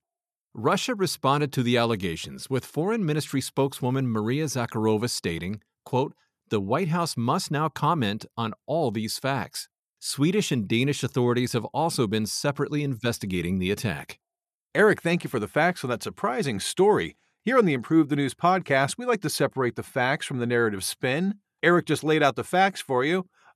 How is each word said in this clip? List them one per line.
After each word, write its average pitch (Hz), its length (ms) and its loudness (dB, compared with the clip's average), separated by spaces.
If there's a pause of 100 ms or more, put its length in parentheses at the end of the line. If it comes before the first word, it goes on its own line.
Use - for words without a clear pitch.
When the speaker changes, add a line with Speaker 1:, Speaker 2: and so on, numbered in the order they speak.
(600)
Speaker 1:
Russia 185 360 0
responded 147 580 0
to 135 80 0
the 120 160 2
allegations, 92 720 -2
with 131 160 -2
Foreign 202 400 -2
Ministry 151 360 -2
spokeswoman 135 640 0
Maria 117 380 0
Zakharova 113 640 0
stating, 90 540 -4 (240)
quote, 139 300 -2 (340)
"The 110 100 0
White 123 280 0
House 170 280 0
must 123 360 0
now 151 180 0
comment 139 560 0 (100)
on 113 200 -4 (100)
all 151 240 0
these 110 300 -4
facts. 131 500 -6 (300)
Swedish 180 520 0
and 117 160 0
Danish 127 360 0
authorities 123 500 0
have 113 120 -2
also 143 420 0
been 107 180 -2
separately 143 560 -2
investigating 101 800 -2
the 92 100 0
attack." 95 500 -4 (540)
Speaker 2:
Eric, 190 300 4
thank 170 200 0
you 147 60 -6
for 123 100 -4
the 101 80 -2
facts 165 360 0
on 127 80 -4
that 113 100 -4
surprising 170 580 -4
story. 170 580 2 (260)
Here 254 160 4
on 226 60 6
the 156 100 2
Improve 147 340 4
the 147 60 -2
News 139 180 0
podcast, 151 640 0
we 240 80 -10
like 240 160 0
to 151 80 -4
separate 131 460 0
the 113 80 -6
facts 131 420 -2
from 131 140 -6
the 120 80 -2
narrative 113 360 0
spin. 165 520 -2 (260)
Eric 170 240 4
just 151 180 0
laid 156 200 4
out 139 120 4
the 120 80 -2
facts 190 380 2
for 127 220 0
you. 180 240 -2 (280)